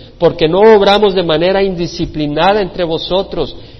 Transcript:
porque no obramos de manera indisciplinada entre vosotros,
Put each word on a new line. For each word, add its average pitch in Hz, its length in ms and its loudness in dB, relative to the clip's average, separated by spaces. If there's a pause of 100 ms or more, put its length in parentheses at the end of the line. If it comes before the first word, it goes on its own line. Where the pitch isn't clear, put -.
(180)
porque 160 300 2
no 180 120 0
obramos 208 540 4
de 185 80 0
manera 175 400 0
indisciplinada 170 1000 -2
entre 180 220 -6
vosotros, 175 720 -4 (260)